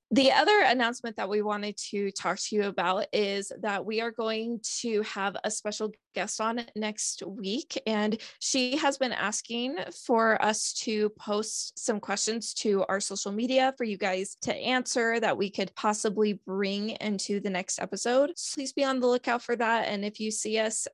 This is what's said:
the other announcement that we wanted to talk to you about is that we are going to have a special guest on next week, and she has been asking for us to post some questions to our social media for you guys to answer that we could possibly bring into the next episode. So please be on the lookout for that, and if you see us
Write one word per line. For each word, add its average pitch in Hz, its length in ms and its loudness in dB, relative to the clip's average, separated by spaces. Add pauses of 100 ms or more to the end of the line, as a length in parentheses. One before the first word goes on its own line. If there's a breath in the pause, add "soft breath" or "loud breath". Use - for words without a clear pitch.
(120)
the 262 220 6
other 403 320 8
announcement 233 500 2
that 202 140 -4
we 208 120 2
wanted 208 360 -2 (120)
to 202 220 -2
talk 277 280 -2
to - 160 -4
you 202 100 4
about 185 460 0
is 202 400 0 (100)
that 202 240 -2
we 214 160 -2
are 233 100 -4
going 226 480 -4 (220)
to 220 220 0
have 196 400 -4
a 185 60 0
special 208 420 -4 (220)
guest 202 280 -4
on 226 200 0 (140)
next 214 500 -4
week, 196 600 -6
and 214 340 2 (180 loud breath)
she 254 380 0
has 277 200 2
been 247 160 0
asking 233 640 -4 (280)
for 226 380 4
us 214 300 0
to 214 380 0
post - 680 -4
some 208 220 0
questions 214 520 -2
to 196 360 2
our 190 100 2
social 202 320 -4
media 262 460 2
for 254 80 -2
you 202 120 -2
guys 190 440 -2
to - 120 -2
answer 240 680 0
that 214 160 2
we 196 120 0
could 196 260 -4
possibly 214 580 2 (120)
bring 202 440 -2 (120)
into 202 380 -2
the 196 100 -4
next 185 300 -4
episode. 240 560 2
So - 200 -8
please 269 180 -6
be 277 100 2
on 269 160 2
the 247 80 4
lookout 247 340 2
for 240 140 -2
that, 226 320 2
and 202 180 -2
if 208 140 -6
you 220 120 -2
see 214 280 0
us 220 340 0